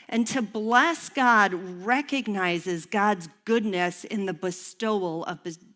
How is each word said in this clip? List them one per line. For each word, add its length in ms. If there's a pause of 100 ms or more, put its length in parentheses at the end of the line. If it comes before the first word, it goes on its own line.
And 200
to 120
bless 680
God 440
recognizes 1300
God's 420 (160)
goodness 600
in 220
the 60
bestowal 920
of 180
bes-, 160 (180)